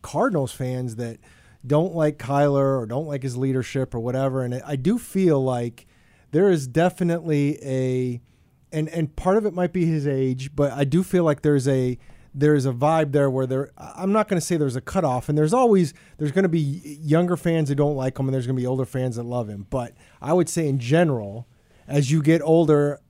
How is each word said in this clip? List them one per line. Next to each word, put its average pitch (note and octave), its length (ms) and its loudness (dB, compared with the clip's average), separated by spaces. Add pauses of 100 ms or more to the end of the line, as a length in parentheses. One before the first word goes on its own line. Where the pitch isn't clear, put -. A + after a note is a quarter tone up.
Cardinals D#3+ 460 -2
fans B2+ 420 -6
that A#2 220 -8 (480)
don't D#3 280 -4
like D3+ 240 0
Kyler C#3 640 0
or A2+ 40 -8
don't C3+ 220 -6
like C#3 160 -8
his B2 120 -6
leadership C3 580 -4
or A#2+ 60 -6
whatever. C3 440 -2
And B2 120 -6
I, C3 100 -10
I D3 120 -6
do F3 200 0
feel E3+ 460 2
like A#2+ 420 -4 (460)
there F#3+ 180 4
is D#3 160 2
definitely D#3+ 960 0
a, B2+ 600 -2 (500)
and, D#3 180 -4
and D#3+ 280 -4
part F#3 200 2
of G#3+ 80 0
it F#3 80 -2
might F3 200 -2
be F3+ 120 0
his D#3 220 0
age, C3+ 480 -2
but C#3+ 160 0
I C#3 140 0
do E3 180 2
feel F3 220 2
like D3 160 2
there's C#3+ 260 2
a, B2+ 300 2 (360)
there's C#3+ 320 2
a C3+ 60 0
vibe D3 400 2
there C#3 180 2
where C3 180 -2
there, C3 300 -4
I'm - 360 -6
not G#3+ 160 2
gonna F3+ 120 2
say F3 140 -2
there's C#3 220 0
a C3 40 -4
cutoff, C3+ 460 -2
and D3 100 2
there's D#3 160 4
always, G#3+ 400 4 (240)
there's D3 140 -4
gonna F#3+ 160 2
be E3 120 2 (420)
younger E3+ 340 2
fans E3 340 0
that C#3 60 0
don't D3 200 2
like C3 220 -4
him, C3+ 100 -2
and C3 60 -2
there's B2+ 140 -2
gonna C3 120 -2
be B2 80 -2
older C3 180 -2
fans B2+ 320 -4
that A#2+ 60 -8
love A#2+ 260 -4
him. G2+ 200 -12
But B2+ 240 -6 (280)
I C#3+ 120 -4
would F3 140 2
say D#3+ 220 -4
in C3+ 100 0
general, A#2+ 680 0 (400)
as C#3 240 0
you D#3+ 100 2
get D#3 220 4
older D3+ 680 4